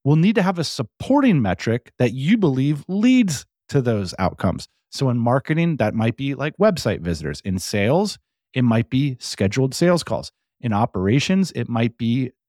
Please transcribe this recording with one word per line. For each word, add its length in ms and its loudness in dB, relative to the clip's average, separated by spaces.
will 120 4
need 180 4
to 80 2
have 160 0
a 60 -4
supporting 760 0
metric 580 -2
that 140 2
you 240 2
believe 520 0
leads 580 2
to 120 2
those 380 -2
outcomes. 500 -2
So 200 -2
in 80 0
marketing, 580 0
that 180 0
might 220 0
be 180 -6
like 220 -6
website 440 0
visitors. 440 -6
In 140 -2
sales, 600 0
it 100 -2
might 280 0
be 300 -2
scheduled 540 -2
sales 280 2
calls. 300 -8
In 120 -4
operations, 800 0
it 140 -6
might 300 -2
be 340 -2